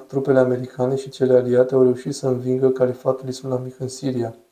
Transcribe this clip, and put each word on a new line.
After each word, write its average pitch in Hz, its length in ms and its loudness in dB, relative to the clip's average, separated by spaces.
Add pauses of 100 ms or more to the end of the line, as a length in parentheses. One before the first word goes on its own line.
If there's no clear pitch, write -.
trupele 139 320 2
americane 127 560 0
și 135 140 -6
cele 131 240 0
aliate 123 400 4
au 131 80 4
reușit 127 320 2
să - 140 -6
învingă 127 420 0
Califatul 131 580 -2
Islamic 127 520 -8
în 131 80 -6
Siria 120 480 -6 (160)